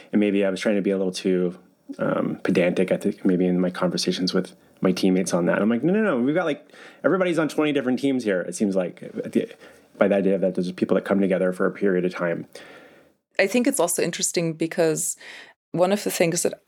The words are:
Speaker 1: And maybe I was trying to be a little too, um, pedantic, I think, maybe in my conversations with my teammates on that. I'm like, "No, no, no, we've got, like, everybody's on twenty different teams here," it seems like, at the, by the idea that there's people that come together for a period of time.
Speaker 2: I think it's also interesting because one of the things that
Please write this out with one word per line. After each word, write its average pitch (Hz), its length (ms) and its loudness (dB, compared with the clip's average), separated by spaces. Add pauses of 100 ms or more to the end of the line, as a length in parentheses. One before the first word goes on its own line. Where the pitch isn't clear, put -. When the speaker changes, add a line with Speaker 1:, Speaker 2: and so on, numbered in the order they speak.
(120)
Speaker 1:
And 107 80 2
maybe 101 240 4
I 98 60 2
was 95 100 -4
trying 110 160 0
to 101 60 2
be 95 80 0
a 98 80 2
little 95 160 -2
too, 90 440 0 (420)
um, - 440 -2
pedantic, 90 480 0
I 90 60 2
think, - 280 -4
maybe 92 200 2
in 90 140 2
my 92 100 0
conversations 90 640 -2
with - 220 -4 (260)
my 92 100 4
teammates 92 420 2
on 87 120 0
that. 90 160 2
I'm 104 80 2
like, 117 140 0
"No, 170 100 2
no, 214 80 2
no, 190 160 2
we've 131 180 0
got, 180 100 0
like, 151 200 -4 (380)
everybody's 180 340 2
on 160 100 2
twenty 151 240 0
different 127 280 0
teams 135 240 0
here," 95 180 2
it 92 140 -8
seems 98 200 0
like, 90 280 -2 (200)
at - 80 -10
the, - 180 0 (480)
by 104 100 4
the 98 80 4
idea 101 220 2
that 92 180 0
there's 90 160 -2
people 95 240 0
that 95 100 0
come 101 160 2
together 92 320 2
for 98 120 -2
a 92 60 0
period 92 340 0
of 90 80 -4
time. 85 340 -4 (920)
Speaker 2:
I 196 80 2
think 240 200 0
it's 269 120 0
also 175 220 -2
interesting 170 520 -2
because 160 640 -2 (560)
one 180 200 2
of 202 120 0
the 190 80 -2
things 170 320 0
that - 240 -4